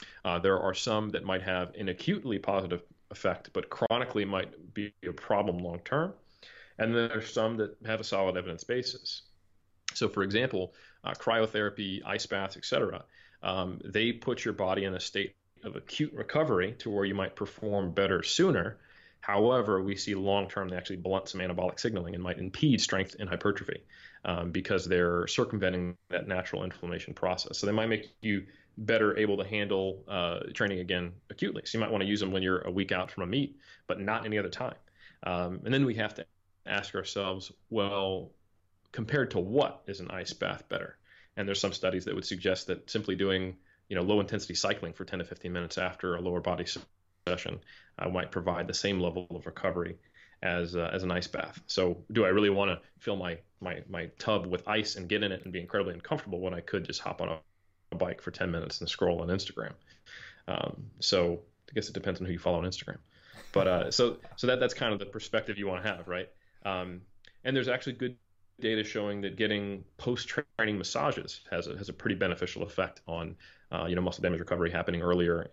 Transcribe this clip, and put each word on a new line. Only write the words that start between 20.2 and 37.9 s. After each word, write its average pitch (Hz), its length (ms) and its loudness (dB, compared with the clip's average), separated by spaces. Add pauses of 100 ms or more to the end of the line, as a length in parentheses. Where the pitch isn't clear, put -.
they 90 80 -4
actually 92 200 -4
blunt 92 300 0
some 92 140 -6
anabolic 90 400 -2
signaling 92 340 -2
and 90 80 -4
might 90 140 -2
impede 101 420 4
strength - 400 0
and 101 80 -4
hypertrophy, - 560 0 (400)
um, 87 280 0
because 92 340 2
they're 87 420 4
circumventing 92 720 0 (120)
that 90 200 -2
natural 92 340 -2
inflammation 87 500 -6
process. - 440 -2
So 101 100 0
they 104 60 4
might 110 160 4
make 107 320 -2
you 101 240 0 (320)
better 107 400 4
able 101 180 6
to 98 80 2
handle, 98 640 0
uh, 87 320 0 (140)
training 98 260 0
again 90 320 0 (180)
acutely. - 360 -4
So - 120 -4
you 113 60 2
might 107 80 0
wanna 98 140 2
use 101 160 2
them 95 100 0
when 95 100 2
you're 92 200 2
a 90 100 -4
week 95 220 0
out 92 180 -2
from 95 120 -6
a 87 40 -2
meet, 139 300 0 (300)
but 90 120 -2
not 107 260 -2
any 107 120 0
other 98 100 0
time. - 280 -6 (480)
Um, 90 420 -2
and 117 80 0
then 139 120 6
we 117 100 2
have 107 200 -2
to - 100 -12 (400)
ask 101 280 -2
ourselves, 95 580 -4 (180)
well, 98 600 0 (600)